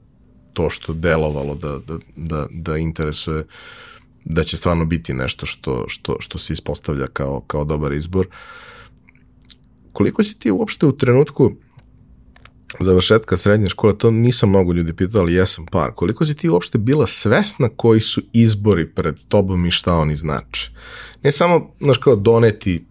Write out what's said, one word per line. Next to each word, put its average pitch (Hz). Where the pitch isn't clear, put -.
to 80
što -
delovalo 78
da, 73
da, 78
da, 78
da 80
interesuje, 80
da 80
će 80
stvarno 82
biti 80
nešto 65
što, 60
što, -
što -
se -
ispostavlja 73
kao, 69
kao 73
dobar 73
izbor. 87
Koliko 208
si -
ti 226
uopšte 202
u 139
trenutku 127
završetka 92
srednje 104
škole, 104
to 117
nisam 117
mnogo 92
ljudi 82
pitao, 98
ali 85
jesam 92
par, 80
koliko 98
si 147
ti 165
uopšte 143
bila 127
svesna 131
koji 113
su -
izbori 104
pred 80
tobom 95
i 85
šta 90
oni 76
znače? -
Ne 143
samo, 175
znaš, 135
kao 127
doneti 104